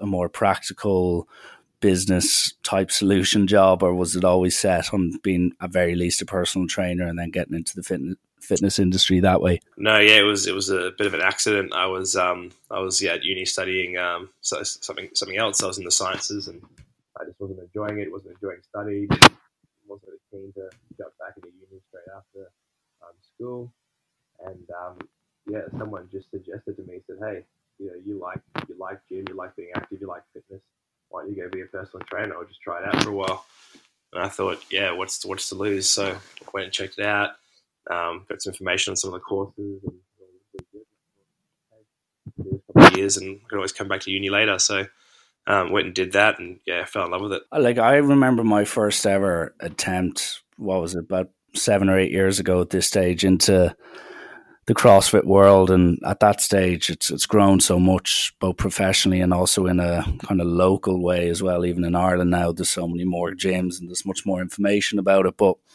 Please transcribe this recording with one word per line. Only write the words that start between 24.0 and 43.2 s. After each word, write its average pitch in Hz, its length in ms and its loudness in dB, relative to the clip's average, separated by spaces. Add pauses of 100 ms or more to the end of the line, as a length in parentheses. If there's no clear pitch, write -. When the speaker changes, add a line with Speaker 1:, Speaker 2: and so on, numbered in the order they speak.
Speaker 2:
And, 90 220 -20 (180)
um, 90 120 -18 (500)
yeah, 104 140 -10 (160)
someone 92 340 -16
just 95 200 -18
suggested 92 440 -16
to - 60 -20
me, 90 240 -20
said, 92 160 -20
"Hey, 101 220 -12 (340)
you 98 80 -18
know, 90 80 -14 (100)
you 101 140 -12
like, 92 220 -14 (280)
you 87 120 -20
like 95 180 -14 (100)
gym, 95 220 -12
you 92 60 -16
like 92 200 -16
being 87 200 -18
active, 95 260 -12
you 98 60 -14
like 87 160 -16 (100)
fitness. 95 260 -20 (500)
Why 87 120 -14
don't 98 80 -14
you 104 60 -12
go 90 160 -12
be 92 100 -12
a 90 40 -16
personal - 420 -18
trainer 101 260 -10
or 87 120 -16
just - 160 -20
try 87 180 -12
it 95 80 -10
out - 160 -4
for 107 80 -6
a - 20 -8
while?" 95 320 -8 (640)
And 90 120 -8
I 98 40 -6
thought, 92 440 -6
"Yeah, 95 220 -2
what's, 95 300 -10
what's 95 260 -10
to 95 60 -12
lose?" 98 320 -4
So 101 200 0
I - 440 -14
went 98 120 -8
and 95 100 -12
checked - 240 -10
it 104 80 -4
out, 104 280 -2 (580)
um, 85 360 -6
got - 140 -12
some 95 120 -10
information 92 360 -4
on 95 60 -6
some 95 140 -6
of 90 40 -10
the 92 60 -12
courses, 98 640 -10
and 90 100 -12 (640)
did 101 240 -20 (1700)
a - 180 -18
couple 156 140 12
of 123 100 2
years, 98 200 -2
and 95 300 -12